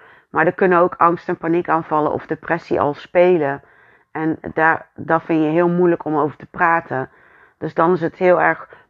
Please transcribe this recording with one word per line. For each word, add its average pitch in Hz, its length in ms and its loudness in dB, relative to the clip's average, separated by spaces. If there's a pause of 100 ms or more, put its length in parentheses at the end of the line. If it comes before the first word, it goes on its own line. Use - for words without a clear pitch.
(300)
Maar 156 160 0
er 175 80 2
kunnen 185 260 2
ook 175 160 2
angst- 170 340 0
en 175 80 -4
paniekaanvallen 160 760 -2
of - 140 -6
depressie - 560 -4
al 143 120 0
spelen. 165 680 0 (540)
En 160 240 -4 (140)
daar, 160 420 0
dat 160 280 -2
vind 160 200 0
je 151 60 0
heel 175 200 2
moeilijk 175 360 0
om 151 120 -2
over 143 200 -2
te - 80 -18
praten. 165 640 -4 (480)
Dus 160 160 -10
dan 170 200 2
is 165 80 -2
het 165 140 -4
heel 180 260 4
erg 160 280 0 (200)